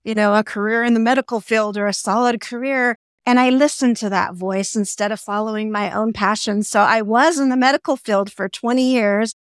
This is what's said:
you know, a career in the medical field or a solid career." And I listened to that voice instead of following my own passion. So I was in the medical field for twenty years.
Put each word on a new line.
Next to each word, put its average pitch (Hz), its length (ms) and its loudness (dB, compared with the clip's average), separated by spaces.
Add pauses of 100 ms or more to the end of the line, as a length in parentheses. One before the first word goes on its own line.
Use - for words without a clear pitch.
you - 140 -6
know, 208 180 4
a 214 80 4
career 220 400 -2
in 240 120 2
the 226 60 2
medical 247 400 0
field 214 360 -2
or 208 100 -2
a 202 60 0
solid 240 480 0
career." 247 560 -2 (280)
And 247 140 4
I 254 120 4
listened 262 480 2
to 214 100 -4
that 185 260 -2
voice 190 400 -4
instead 208 380 -4
of 214 80 -8
following 214 500 -4
my 208 220 -2
own 220 200 -2
passion. 208 520 -2
So 208 160 0
I 220 200 4
was 247 380 2
in 269 120 2
the 254 60 0
medical 269 400 2
field 202 360 -2
for 196 160 -6
twenty 254 420 0
years. 220 440 0 (260)